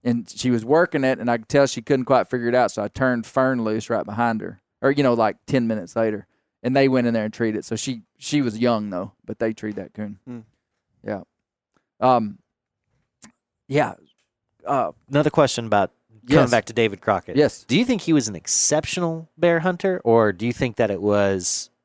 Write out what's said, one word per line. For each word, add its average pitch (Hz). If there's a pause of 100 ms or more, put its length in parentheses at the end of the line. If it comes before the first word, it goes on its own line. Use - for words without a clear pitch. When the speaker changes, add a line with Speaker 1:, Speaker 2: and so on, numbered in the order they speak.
Speaker 1:
And 120
she -
was 117
working 151
it, 131
and 120
I 120
could 113
tell 143
she 127
couldn't 131
quite 123
figure 120
it 120
out, 123
so 107
I 104
turned 123
Fern 131
loose 110
right 110
behind 110
her. 95 (220)
Or, 135
you 143
know, 127
like, 110 (100)
ten 127
minutes 107
later. 107 (340)
And 127
they 139
went 127
in 117
there 110
and 107
treed 110
it. -
So 113
she, 117 (160)
she 147
was 113
young, 113
though, 95 (120)
but -
they 113
treed 107
that 98
coon. 104
Speaker 2:
Hmm. 123 (640)
Speaker 1:
Yeah. 104 (760)
Um, 113 (1300)
yeah. 135 (720)
Uh, 120 (180)
Speaker 3:
Another 143
question 131
about 104 (360)
coming 139
Speaker 1:
Yes. 120
Speaker 3:
back 117
to -
David 110
Crockett. 98
Speaker 1:
Yes. 139
Speaker 3:
Do 131
you 240
think 240
he 165
was 131
an 104
exceptional 165
bear 170
hunter, 180
or 113
do 92
you 120
think 123
that 110
it 95
was 98 (160)